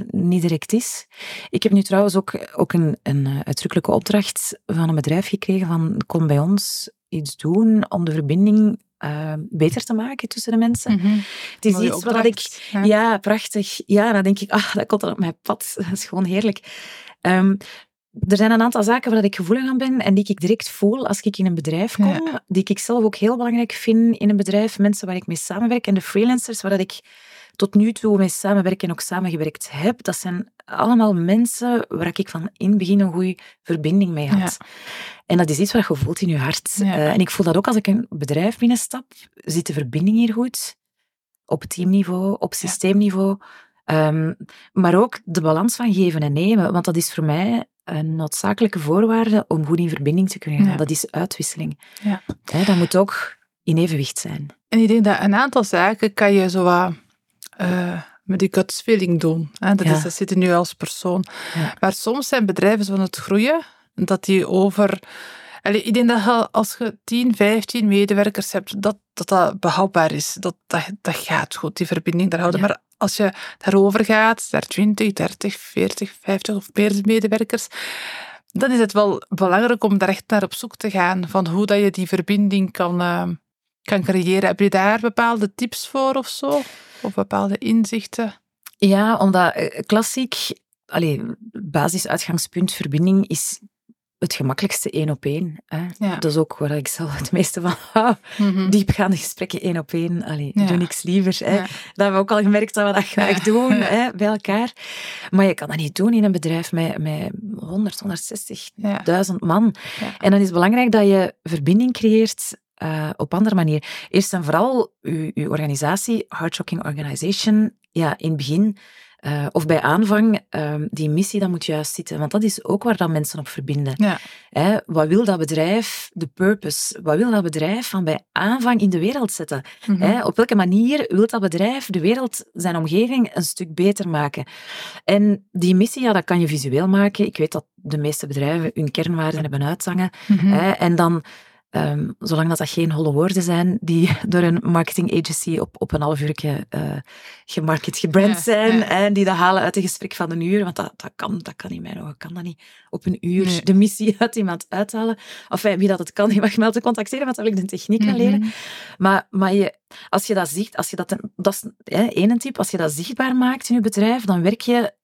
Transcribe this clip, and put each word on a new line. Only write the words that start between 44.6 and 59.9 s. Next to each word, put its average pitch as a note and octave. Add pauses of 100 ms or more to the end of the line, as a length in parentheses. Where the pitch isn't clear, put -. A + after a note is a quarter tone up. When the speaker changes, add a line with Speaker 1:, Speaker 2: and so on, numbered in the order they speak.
Speaker 1:
maar F3
ook A3
de E3+
balans D#3+
van A#3
geven F3
en D3
nemen, F#3
want F3
dat E3+
is -
voor D#3
mij F#3+ (200)
een D#3+
noodzakelijke G3
voorwaarde G#3+
om D#3
goed E3
in E3+
verbinding D#3
te -
kunnen D3
gaan. G3
Speaker 2:
Ja. D3
Speaker 1:
Dat D#3
is -
uitwisseling. D#3 (240)
Speaker 2:
Ja. G3+ (220)
Speaker 1:
Hè, F3+
dat F#3+
moet F3
ook - (260)
in D#3+
evenwicht D#3+
zijn. D3 (200)
Speaker 2:
En A3
ik A3+
denk A3
dat G3+
een G3
aantal B3+
zaken G3+
kan G3+
je F#3+
zo F#3
wat, F3 (640)
eh, F3+ (220)
met F#3
die F#3+
gut -
feeling F#3
doen. D#3+
Hè? G3
Dat F#3+
Speaker 1:
Ja. D#3